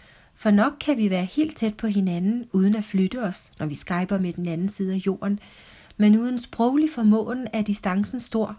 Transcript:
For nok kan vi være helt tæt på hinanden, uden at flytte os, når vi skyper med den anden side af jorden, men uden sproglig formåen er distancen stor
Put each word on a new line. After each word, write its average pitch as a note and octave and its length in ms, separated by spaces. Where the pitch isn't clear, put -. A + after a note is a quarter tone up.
For - 160
nok G#3+ 280
kan D4 180
vi G#3+ 120
være F#3 160
helt D4+ 320
tæt A3 180
på - 120
hinanden, G3 640
uden F#3+ 240
at G#3+ 80
flytte F#3+ 400
os, - 360
når E3 60
vi D3+ 80
skyper F#3 460
med F3+ 140
den F3 140
anden F3 220
side F#3+ 240
af F#3+ 40
jorden, G3 420
men G#3 220
uden B3 200
sproglig C4+ 500
formåen A3+ 640
er A3 80
distancen G#3 580
stor A3 400